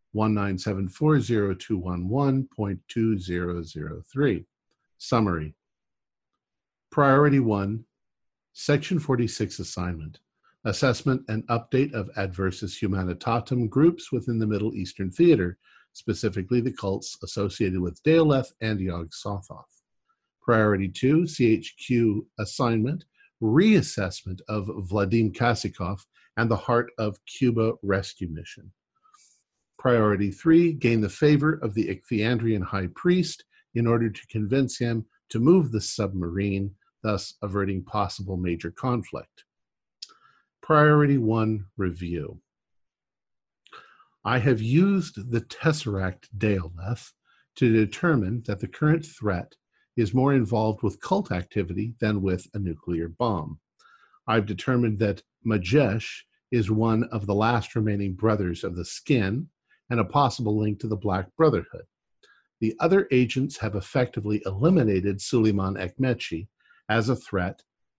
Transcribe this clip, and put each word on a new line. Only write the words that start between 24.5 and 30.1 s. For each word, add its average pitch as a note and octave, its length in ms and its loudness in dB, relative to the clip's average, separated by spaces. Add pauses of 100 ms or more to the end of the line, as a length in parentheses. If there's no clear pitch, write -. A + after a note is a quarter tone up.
Vladim G2+ 680 0
Kasikov G2+ 680 -2 (340)
and A2+ 160 0
the G#2+ 60 2
Heart A#2+ 400 0
of G#2+ 300 -4
Cuba A2+ 540 0
rescue G2 460 -4
mission. E2 420 -14 (1120)
Priority G#2 520 4